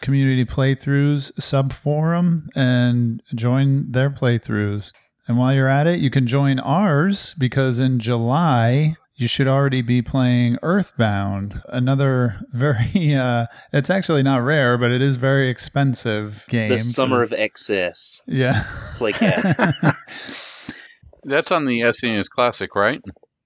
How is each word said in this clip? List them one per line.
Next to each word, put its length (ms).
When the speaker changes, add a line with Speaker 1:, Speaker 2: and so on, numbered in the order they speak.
Speaker 1:
community 440
playthroughs 840
sub 320
forum 800
and 680
join 560
their 180
playthroughs. 800
And 100
while 160
you're 140
at 200
it, 120
you 100
can 180
join 320
ours 800
because 420
in 200
July, 960
you 120
should 200
already 340
be 200
playing 640
Earthbound, 1040
another 720
very, 600
<laughs> 20
uh, 300
it's 160
actually 340
not 140
rare, 400
but 140
it 100
is 160
very 320
expensive 960
game. 220
Speaker 2:
The 100
Summer 380
Speaker 1:
for 60
Speaker 2:
of 100
Excess 960
Speaker 1:
Yeah. 360
Speaker 2:
playcast. 1040
Speaker 1:
<laughs> 1200
Speaker 3:
That's 280
on 140
the 180
S 200
N 80
E 80
S 140
Classic, 420
right? 260